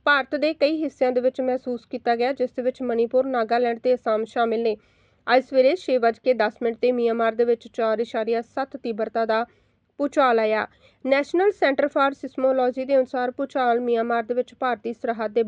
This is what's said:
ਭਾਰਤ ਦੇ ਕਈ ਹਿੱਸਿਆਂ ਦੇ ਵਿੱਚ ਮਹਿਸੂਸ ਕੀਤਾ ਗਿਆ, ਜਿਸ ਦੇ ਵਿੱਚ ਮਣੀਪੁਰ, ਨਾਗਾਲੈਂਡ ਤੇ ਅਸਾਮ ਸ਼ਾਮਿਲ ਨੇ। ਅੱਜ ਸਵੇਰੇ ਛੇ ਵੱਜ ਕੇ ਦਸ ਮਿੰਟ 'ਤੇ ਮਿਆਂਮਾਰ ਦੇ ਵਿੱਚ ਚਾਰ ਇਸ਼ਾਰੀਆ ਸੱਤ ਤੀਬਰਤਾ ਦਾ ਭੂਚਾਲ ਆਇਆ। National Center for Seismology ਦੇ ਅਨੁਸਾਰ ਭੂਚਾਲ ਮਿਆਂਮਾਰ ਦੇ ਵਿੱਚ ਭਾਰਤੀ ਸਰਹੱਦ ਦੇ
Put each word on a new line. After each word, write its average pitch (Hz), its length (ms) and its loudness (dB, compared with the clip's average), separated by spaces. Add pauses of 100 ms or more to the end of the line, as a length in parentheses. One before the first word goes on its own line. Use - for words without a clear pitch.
ਭਾਰਤ 285 300 2
ਦੇ 294 180 0
ਕਈ 311 300 0
ਹਿੱਸਿਆਂ 262 280 -2
ਦੇ 247 100 0
ਵਿੱਚ 254 200 0
ਮਹਿਸੂਸ 254 440 -4
ਕੀਤਾ 240 300 -2
ਗਿਆ, 247 180 0
ਜਿਸ 254 180 -4
ਦੇ 254 100 -8
ਵਿੱਚ 254 200 -2
ਮਣੀਪੁਰ, 240 440 0
ਨਾਗਾਲੈਂਡ 233 540 0
ਤੇ 254 140 2
ਅਸਾਮ 226 320 -2
ਸ਼ਾਮਿਲ 233 380 -2
ਨੇ। 220 120 0 (520)
ਅੱਜ 254 160 4
ਸਵੇਰੇ 262 320 4
ਛੇ 269 220 0
ਵੱਜ 233 200 0
ਕੇ 254 160 0
ਦਸ 220 200 -2 (100)
ਮਿੰਟ 233 120 -2
'ਤੇ 247 160 0
ਮਿਆਂਮਾਰ 233 440 0
ਦੇ 240 100 0
ਵਿੱਚ 233 220 -2
ਚਾਰ 220 320 -2
ਇਸ਼ਾਰੀਆ 226 420 -4
ਸੱਤ 269 360 -8
ਤੀਬਰਤਾ 226 480 -4
ਦਾ 220 180 0 (560)
ਭੂਚਾਲ 277 400 2
ਆਇਆ। 214 260 0 (400)
National 294 500 2
Center 277 340 2
for 277 240 2
Seismology 262 720 -2
ਦੇ 269 100 0
ਅਨੁਸਾਰ 254 360 0
ਭੂਚਾਲ 247 480 0
ਮਿਆਂਮਾਰ 233 440 0
ਦੇ 226 100 -4
ਵਿੱਚ 247 260 -4
ਭਾਰਤੀ 240 340 -4
ਸਰਹੱਦ 220 400 -6
ਦੇ 233 140 2